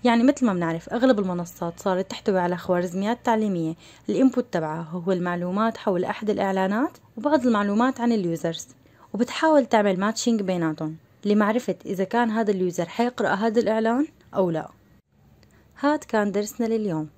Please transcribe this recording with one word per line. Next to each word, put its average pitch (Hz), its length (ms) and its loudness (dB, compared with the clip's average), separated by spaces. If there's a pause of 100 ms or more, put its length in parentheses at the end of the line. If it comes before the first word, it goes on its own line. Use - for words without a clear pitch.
يعني 233 180 4
مثل 262 240 2
ما 202 60 2
بنعرف 165 360 -2
أغلب 240 300 2
المنصات 175 600 -6
صارت 185 300 -2
تحتوي - 280 -2
على 180 180 0
خوارزميات 185 680 -2
تعليمية، 196 500 0 (340)
الإنبوت 247 440 2
تبعها 160 300 -4
هو 175 300 -4
المعلومات 180 640 -2
حول 180 280 -2
أحد 208 260 -4
الإعلانات 196 680 0 (180)
وبعض 262 300 0
المعلومات 226 540 2
عن 233 120 2
اليوزرز، 170 540 -2 (480)
وبتحاول 269 520 4
تعمل 208 340 4
ماتشينج 220 420 0
بيناتهم 160 540 -2 (280)
لمعرفة 208 520 2 (100)
إذا 190 180 -2
كان 233 260 0
هذا 214 200 0
اليوزر 175 380 -2
حيقرأ 240 400 -2
هذا 214 320 2
الإعلان 226 460 0 (280)
أو 185 160 2
لا. 156 200 -4 (1120)
هاد 294 240 0
كان 208 280 0
درسنا 208 340 -4
لليوم 196 520 -2